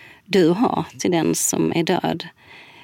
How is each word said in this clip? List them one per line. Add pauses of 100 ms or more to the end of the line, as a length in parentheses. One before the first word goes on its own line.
(260)
du
har (160)
till
den
som
är
död. (560)